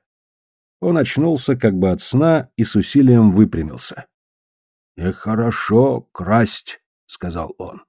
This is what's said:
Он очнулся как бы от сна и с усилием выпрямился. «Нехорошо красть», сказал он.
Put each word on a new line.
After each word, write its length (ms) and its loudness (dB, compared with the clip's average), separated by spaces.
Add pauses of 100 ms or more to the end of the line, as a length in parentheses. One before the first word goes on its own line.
(800)
Он 160 0
очнулся 580 0
как 200 0
бы 160 0
от 100 -4
сна 560 0
и 60 0
с 120 -4
усилием 560 4
выпрямился. 760 -2 (880)
«Нехорошо 1040 0 (100)
красть», 680 -2 (240)
сказал 520 -10
он. 320 -16